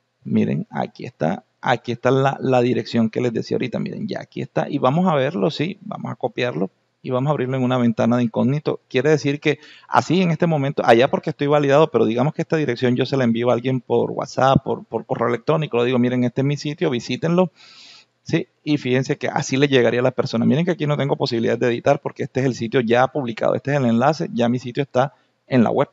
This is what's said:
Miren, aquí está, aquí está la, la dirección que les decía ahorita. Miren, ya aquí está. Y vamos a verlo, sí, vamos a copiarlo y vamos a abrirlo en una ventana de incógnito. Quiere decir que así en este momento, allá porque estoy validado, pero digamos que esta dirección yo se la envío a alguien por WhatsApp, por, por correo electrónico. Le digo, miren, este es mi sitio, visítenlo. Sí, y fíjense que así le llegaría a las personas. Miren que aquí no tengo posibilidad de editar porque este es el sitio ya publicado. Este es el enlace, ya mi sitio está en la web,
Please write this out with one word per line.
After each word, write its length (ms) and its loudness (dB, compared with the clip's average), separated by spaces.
Miren, 440 0
aquí 360 -8
está, 400 -4
aquí 320 -2
está 180 0
la, 300 0
la 180 2
dirección 500 0
que 120 -6
les 100 0
decía 240 -4
ahorita. 240 -4
Miren, 260 -8
ya 140 -8
aquí 220 -12
está. 280 -4
Y 80 -4
vamos 300 2
a 80 2
verlo, 340 0
sí, 300 -6
vamos 320 -10
a 40 -10
copiarlo 560 -4
y 40 -10
vamos 180 -2
a 40 0
abrirlo 260 -2
en 60 -2
una 140 0
ventana 380 2
de 80 0
incógnito. 640 -2
Quiere 220 0
decir 320 0
que 180 0
así 320 2
en 100 2
este 160 0
momento, 380 0
allá 240 6
porque 220 -4
estoy 160 -4
validado, 440 4
pero 140 4
digamos 280 0
que 80 -6
esta 140 -2
dirección 400 0
yo 100 0
se 120 -2
la 80 2
envío 240 0
a 40 4
alguien 280 -2
por 300 0
WhatsApp, 520 2
por, 220 -6
por 200 -6
correo 220 -2
electrónico. 500 -2
Le 80 2
digo, 140 0
miren, 240 0
este 160 -4
es 60 0
mi 100 0
sitio, 340 -4
visítenlo. 600 -2
Sí, 260 -2
y 140 0
fíjense 400 0
que 100 -6
así 300 -4
le 100 2
llegaría 320 4
a 40 0
las 100 2
personas. 340 -2
Miren 160 2
que 80 -2
aquí 160 -4
no 80 0
tengo 220 -2
posibilidad 400 -2
de 100 0
editar 320 2
porque 240 -8
este 160 -4
es 60 0
el 100 0
sitio 240 -2
ya 300 2
publicado. 440 -2
Este 180 -4
es 60 0
el 80 0
enlace, 460 0
ya 160 0
mi 120 0
sitio 220 -8
está 320 -2
en 140 2
la 100 2
web, 220 0